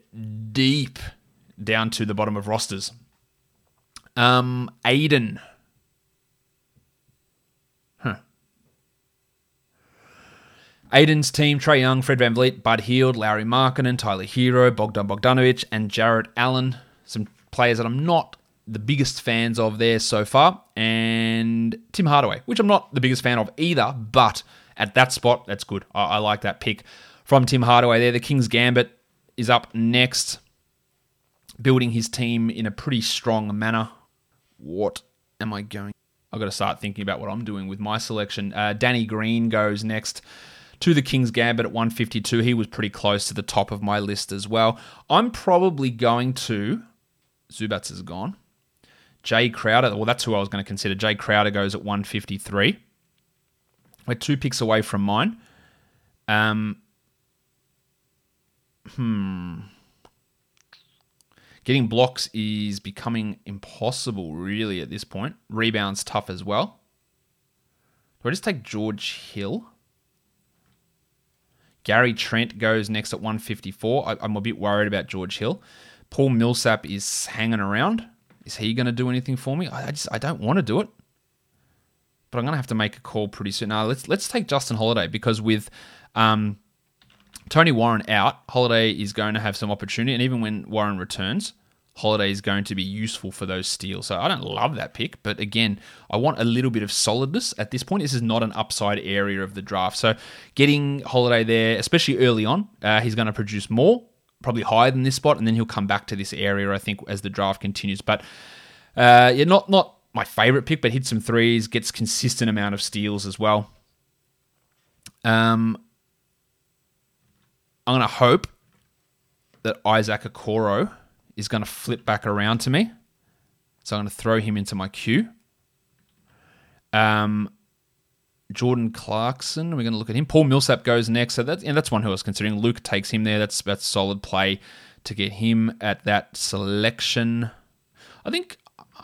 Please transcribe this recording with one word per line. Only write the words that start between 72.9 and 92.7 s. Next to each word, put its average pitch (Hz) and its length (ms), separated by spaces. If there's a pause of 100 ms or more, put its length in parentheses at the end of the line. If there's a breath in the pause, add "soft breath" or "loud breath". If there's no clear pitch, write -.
at - 80
one 107 180
fifty-four. 110 720
I, 110 140
I'm 104 140
a 101 40
bit 110 180
worried 104 300
about 98 180
George 92 300
Hill. 165 260 (460 loud breath)
Paul 139 220
Millsap 117 580
is - 380
hanging 110 340
around. 123 480 (380)
Is - 100
he 110 160
gonna 123 180
do 123 200
anything 127 260
for 135 180
me? 170 140
I, 131 200
I - 20
just, 147 200
I - 60
don't 127 240
wanna 147 220
do 123 180
it. 214 80 (1400)
But 123 80
I'm 117 80
gonna 151 100
have 127 120
to 120 60
make 107 220
a - 40
call 107 280
pretty 101 220
soon. 101 180
Now, 110 160
let's, 131 240
let's 196 200
take 233 200
Justin 131 300
Holiday 110 300
because 107 340
with, 107 280 (440 loud breath)
um, 107 440 (880)
Tony 160 240
Warren 113 360
out, 107 280 (120)
Holiday 117 440
is 101 200
going 107 220
to 107 60
have 107 160
some 104 160
opportunity. 117 420
And 120 80
even 127 180
when 107 300
Warren 104 280
returns, 101 560 (420)
Holiday 107 340
is 101 100
going 101 240
to 98 120